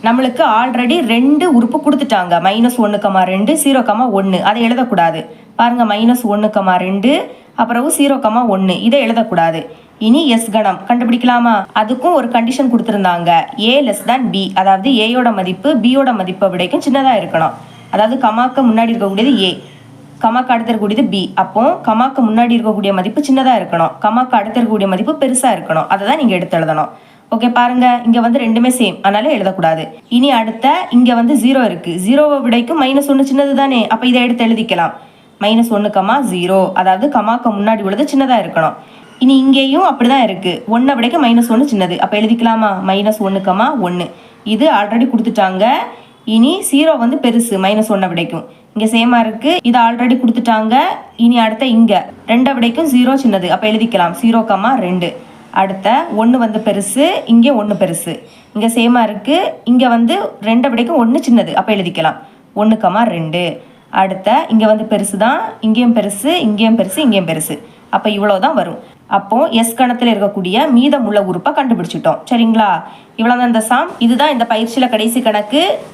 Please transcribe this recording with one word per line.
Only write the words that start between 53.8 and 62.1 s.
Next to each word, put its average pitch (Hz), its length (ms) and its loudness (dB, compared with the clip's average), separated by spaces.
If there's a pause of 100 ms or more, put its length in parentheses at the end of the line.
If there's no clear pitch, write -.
ஜீரோ, 226 200 2 (440)
ரெண்டு. 180 240 -2 (520)
அடுத்த 196 340 -2 (260)
ஒன்னு 240 220 4
வந்து 214 240 -2
பெருசு, 202 400 0 (260)
இங்கே 233 180 6 (100)
ஒன்னு 208 200 -2
பெருசு. 170 320 0 (420)
இங்க 214 120 0 (100)
சேமா 240 300 2
இருக்கு, 233 300 -2 (340)
இங்க 254 120 4 (120)
வந்து 233 220 2 (320)
ரெண்டை 247 240 2
விடைக்கும் 247 300 0
ஒன்னு 240 240 2
சின்னது, 220 340 2
அப்ப 214 160 0
எழுதிக்கலாம். 165 420 -4 (420)